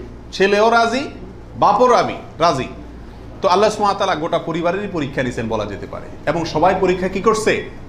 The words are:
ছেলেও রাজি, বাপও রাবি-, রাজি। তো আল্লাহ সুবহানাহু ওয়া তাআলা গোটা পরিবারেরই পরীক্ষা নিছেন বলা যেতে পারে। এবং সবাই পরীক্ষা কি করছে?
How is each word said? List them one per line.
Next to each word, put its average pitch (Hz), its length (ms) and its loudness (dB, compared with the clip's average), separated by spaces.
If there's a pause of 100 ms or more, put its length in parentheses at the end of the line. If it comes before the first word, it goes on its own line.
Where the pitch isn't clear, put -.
(320)
ছেলেও 202 380 4
রাজি, 233 380 2 (480)
বাপও 208 300 4
রাবি-, 170 520 2
রাজি। 151 260 2 (800)
তো 190 60 2
আল্লাহ 196 220 4
সুবহানাহু 202 260 0
ওয়া 196 100 0
তাআলা 165 140 0
গোটা 165 180 -2
পরিবারেরই 170 540 -2
পরীক্ষা 143 300 -4
নিছেন 120 260 -4
বলা 107 160 -2
যেতে 98 220 -8
পারে। 87 180 -12 (220)
এবং 160 180 0
সবাই 170 360 4
পরীক্ষা 180 280 2
কি 190 120 -2
করছে? 208 500 2 (180)